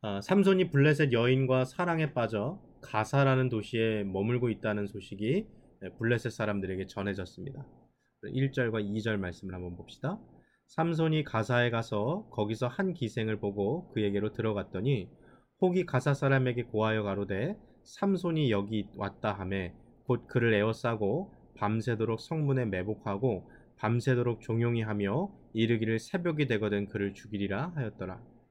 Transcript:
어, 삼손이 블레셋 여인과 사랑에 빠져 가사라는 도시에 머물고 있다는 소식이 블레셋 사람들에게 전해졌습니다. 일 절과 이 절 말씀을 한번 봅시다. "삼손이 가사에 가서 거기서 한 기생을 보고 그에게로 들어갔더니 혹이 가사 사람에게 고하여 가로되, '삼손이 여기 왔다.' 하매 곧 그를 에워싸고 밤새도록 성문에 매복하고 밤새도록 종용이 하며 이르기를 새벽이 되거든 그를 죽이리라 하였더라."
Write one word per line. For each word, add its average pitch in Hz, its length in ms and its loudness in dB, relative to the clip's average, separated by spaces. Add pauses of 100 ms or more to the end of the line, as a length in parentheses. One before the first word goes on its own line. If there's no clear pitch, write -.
어, 101 200 -4
삼손이 185 500 4
블레셋 143 420 6
여인과 127 520 4
사랑에 160 480 -2
빠져 117 460 -2 (220)
가사라는 131 680 2
도시에 110 560 0
머물고 113 440 2
있다는 104 380 -2
소식이 107 580 -2 (540)
블레셋 117 320 2
사람들에게 95 560 -2
전해졌습니다. 98 800 -6 (640)
일 135 200 0
절과 117 280 0
이 104 220 -2
절 110 180 0
말씀을 92 340 -6
한번 90 220 -8
봅시다. 139 440 -8 (480)
"삼손이 160 580 0
가사에 120 440 2
가서 117 600 -2
거기서 110 360 -2
한 185 260 -2
기생을 110 460 -2
보고 104 520 -2
그에게로 104 400 0
들어갔더니 107 800 -2 (500)
혹이 180 260 2
가사 139 280 0
사람에게 131 500 2
고하여 110 400 2
가로되, 101 540 -2 (260)
'삼손이 175 680 0
여기 101 440 0
왔다.' 101 380 -4
하매 92 400 -4 (320)
곧 - 220 -2
그를 117 260 2
에워싸고 110 800 0 (240)
밤새도록 110 640 0
성문에 139 440 0
매복하고 101 840 -2 (260)
밤새도록 120 640 2
종용이 117 400 2
하며 107 500 0 (220)
이르기를 113 460 2
새벽이 160 480 -2
되거든 104 400 0
그를 101 260 -2
죽이리라 104 600 -4
하였더라." 98 480 -6 (260)